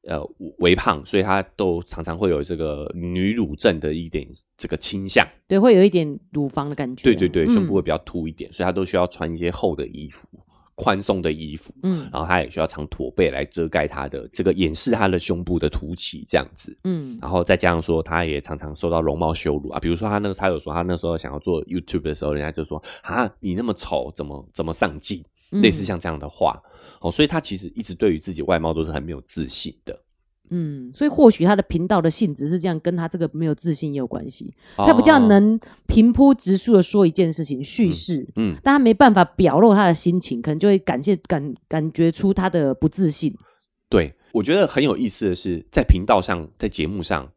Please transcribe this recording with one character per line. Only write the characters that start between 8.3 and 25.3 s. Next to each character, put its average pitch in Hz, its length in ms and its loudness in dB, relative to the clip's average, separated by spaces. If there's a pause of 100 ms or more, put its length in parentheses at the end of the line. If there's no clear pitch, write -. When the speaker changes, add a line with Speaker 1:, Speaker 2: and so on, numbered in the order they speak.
Speaker 1:
点， - 200 -16
所 - 120 -6
以 - 20 0
他 92 60 0
都 95 120 -2
需 90 140 -2
要 90 80 4
穿 85 260 -8
一 82 60 -8
些 85 140 -2
厚 87 240 -2
的 69 120 -8
衣 73 220 -16
服、 - 180 -20 (480)
宽 98 260 -2
松 98 220 -2
的 82 100 -2
衣 78 220 -10
服， - 260 -18
Speaker 2:
嗯。 175 300 -4
Speaker 1:
然 65 100 -6
后 80 60 -6
他 90 120 2
也 67 120 -4
需 - 80 -8
要 80 80 0
长 76 200 -10
驼 - 240 -10
背 82 200 0
来 65 140 -6
遮 82 220 -6
盖 78 200 -2
他 69 200 -10
的 67 240 -12
这 - 120 -6
个， 90 100 2
掩 85 200 0
饰 - 180 -4
他 110 160 0
的 92 100 0
胸 87 260 -4
部 87 140 -2
的 78 100 -2
凸 76 280 -6
起 - 340 -12
这 - 80 0
样 69 160 -2
子。 - 300 -20
Speaker 2:
嗯。 151 360 -6
Speaker 1:
然 73 120 -8
后 90 120 0
再 92 140 2
加 87 140 0
上 82 100 0
说， 80 220 -2
他 82 220 -2
也 73 140 -4
常 78 160 -10
常 76 200 -12
受 82 160 -4
到 82 100 0
容 78 160 -2
貌 80 160 0
羞 78 240 -4
辱 71 120 -10
啊， - 100 -8
比 80 100 -4
如 85 60 0
说 104 120 -6
他 104 120 -2
那， 101 160 -4
他 98 140 -2
有 82 100 -2
说 76 120 -12
他 85 120 -4
那 90 120 -2
时 85 120 -6
候 82 100 -4
想 65 160 -12
要 76 60 -10
做 80 260 -4
YouTube 85 360 -6
的 76 120 -4
时 73 100 -8
候， 76 80 -2
人 73 120 -4
家 78 80 -6
就 80 120 -8
说 76 160 -8 (220)
：“啊， 117 260 -4 (120)
你 92 160 -4
那 107 80 -4
么 113 100 -4
丑， 69 420 -6
怎 82 80 -10
么， 71 300 -12
怎 80 100 -8
么 80 80 -4
上 78 280 -4
镜？” 85 240 -12 (280)